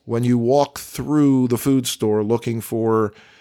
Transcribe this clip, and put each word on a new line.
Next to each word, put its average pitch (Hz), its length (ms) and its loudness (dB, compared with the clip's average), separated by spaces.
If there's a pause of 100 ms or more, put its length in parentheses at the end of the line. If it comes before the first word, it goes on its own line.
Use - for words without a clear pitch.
when 117 180 -4
you 123 140 2
walk 135 400 0
through 139 720 0
the 120 100 0
food 131 300 0
store 107 360 -2
looking 113 380 -2
for 110 520 0 (280)